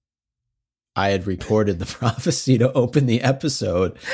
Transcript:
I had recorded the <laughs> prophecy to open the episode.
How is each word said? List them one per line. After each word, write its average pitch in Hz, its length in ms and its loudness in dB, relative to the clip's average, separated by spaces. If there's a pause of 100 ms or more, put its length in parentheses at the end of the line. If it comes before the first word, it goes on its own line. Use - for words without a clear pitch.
(960)
I 98 140 0
had 98 180 -2
recorded 101 520 0
the - 60 -6
<laughs> - 120 -10
prophecy 127 600 0
to 127 140 4
open 131 340 2
the 117 140 2
episode. 98 760 0 (160)